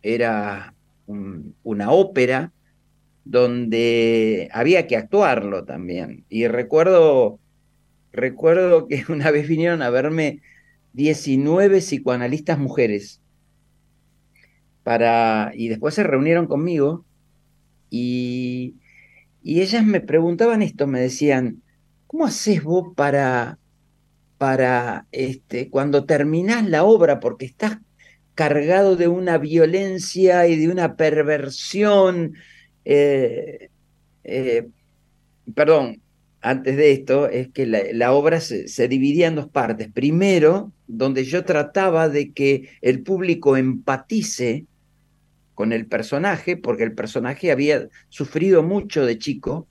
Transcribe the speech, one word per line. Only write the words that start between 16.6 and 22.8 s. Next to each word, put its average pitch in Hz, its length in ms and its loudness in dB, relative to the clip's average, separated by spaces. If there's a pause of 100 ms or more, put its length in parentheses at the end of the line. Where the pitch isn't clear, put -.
y, 123 840 -6 (680)
y 165 200 -2
ellas 214 240 0
me 202 160 2
preguntaban 175 600 2
esto, 151 260 -2
me 135 120 -2
decían, 127 640 0 (460)
"¿Cómo 311 180 -2
haces 202 380 -2
vos 170 320 -2